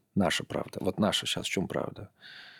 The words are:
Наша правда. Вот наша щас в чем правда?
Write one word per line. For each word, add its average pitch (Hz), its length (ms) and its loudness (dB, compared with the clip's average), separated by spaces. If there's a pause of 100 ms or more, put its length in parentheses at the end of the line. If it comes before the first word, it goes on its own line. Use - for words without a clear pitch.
(140)
Наша 95 300 4
правда. - 360 -4
Вот - 180 -2
наша - 280 4
щас - 200 -2
в - 40 -4
чем - 180 0
правда? - 420 -4 (500)